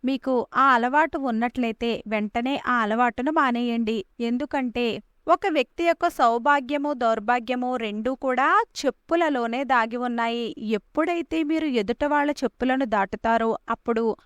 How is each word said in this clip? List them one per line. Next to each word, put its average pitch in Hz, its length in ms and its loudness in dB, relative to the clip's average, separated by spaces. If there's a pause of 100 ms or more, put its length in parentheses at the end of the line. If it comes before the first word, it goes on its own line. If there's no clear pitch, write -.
మీకు 254 420 -2 (100)
ఆ 269 200 6
అలవాటు 277 420 2
ఉన్నట్లయితే 233 880 -2
వెంటనే 220 600 -2
ఆ 247 160 2
అలవాటును 240 500 0
మానేయండి. 240 720 0 (160)
ఎందుకంటే 240 800 -2 (300)
ఒక 370 200 2
వ్యక్తి 302 320 -2
యొక్క 339 240 2
సౌభాగ్యము 285 840 2
దౌర్భాగ్యము 247 840 0
రెండూ 220 380 -4
కూడా 277 500 2 (160)
చెప్పులలోనే 277 840 0
దాగి 240 320 0
ఉన్నాయి. 233 580 -4 (220)
ఎప్పుడైతే 320 680 -2
మీరు 311 240 -2 (140)
ఎదుట 226 240 -2
వాళ్ళ 294 260 2
చెప్పులను 262 540 -2
దాటుతారో 226 760 0 (120)
అప్పుడు 226 560 -2